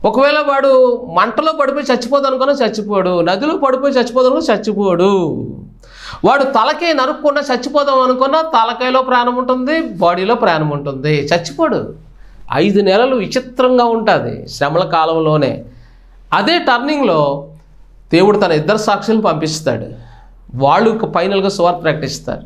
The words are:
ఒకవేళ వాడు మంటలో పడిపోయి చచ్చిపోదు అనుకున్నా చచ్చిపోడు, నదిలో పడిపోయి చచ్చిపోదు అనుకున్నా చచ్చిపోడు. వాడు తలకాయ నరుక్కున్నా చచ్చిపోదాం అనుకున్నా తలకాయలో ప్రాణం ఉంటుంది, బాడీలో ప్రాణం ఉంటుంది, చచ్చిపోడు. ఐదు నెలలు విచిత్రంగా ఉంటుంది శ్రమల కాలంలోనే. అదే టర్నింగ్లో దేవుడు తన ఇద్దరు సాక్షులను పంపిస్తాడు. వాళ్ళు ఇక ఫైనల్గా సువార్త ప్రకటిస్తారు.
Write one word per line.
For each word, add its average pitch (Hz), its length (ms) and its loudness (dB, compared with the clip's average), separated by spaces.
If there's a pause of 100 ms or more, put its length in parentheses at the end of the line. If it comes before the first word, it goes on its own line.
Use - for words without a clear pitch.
ఒకవేళ 277 280 2 (140)
వాడు 269 200 2 (460)
మంటలో 233 400 0
పడిపోయి 277 320 -2
చచ్చిపోదు 254 400 0
అనుకున్నా 262 320 0
చచ్చిపోడు, 208 500 -2 (180)
నదిలో 277 260 0 (100)
పడిపోయి 262 320 0
చచ్చిపోదు 247 320 2
అనుకున్నా 311 240 0
చచ్చిపోడు. 196 580 0 (1160)
వాడు 262 180 4 (100)
తలకాయ 302 460 0
నరుక్కున్నా 294 480 -2
చచ్చిపోదాం 277 560 0
అనుకున్నా 262 340 2 (160)
తలకాయలో 240 540 0
ప్రాణం 247 320 2
ఉంటుంది, 254 340 -2 (260)
బాడీలో 185 340 2 (100)
ప్రాణం 156 320 0
ఉంటుంది, 143 360 -4 (180)
చచ్చిపోడు. 190 480 -2 (840)
ఐదు 202 240 2
నెలలు 240 340 2
విచిత్రంగా 254 640 0 (100)
ఉంటుంది 165 380 0 (220)
శ్రమల 156 280 0 (120)
కాలంలోనే. 156 580 2 (840)
అదే 302 160 2 (120)
టర్నింగ్లో 247 540 0 (920)
దేవుడు 196 300 6
తన 233 160 0
ఇద్దరు 214 260 0
సాక్షులను 220 420 0
పంపిస్తాడు. 151 600 -4 (760)
వాళ్ళు 180 300 4
ఇక - 220 -4
ఫైనల్గా 190 420 0
సువార్త 175 280 0
ప్రకటిస్తారు. - 600 -4